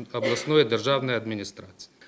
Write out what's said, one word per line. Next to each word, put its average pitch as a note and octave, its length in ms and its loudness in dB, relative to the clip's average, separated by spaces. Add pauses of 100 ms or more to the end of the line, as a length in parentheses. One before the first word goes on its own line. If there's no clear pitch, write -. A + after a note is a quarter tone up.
(140)
обласної A#2+ 500 2
державної B2 540 0
адміністрації. - 760 -8 (160)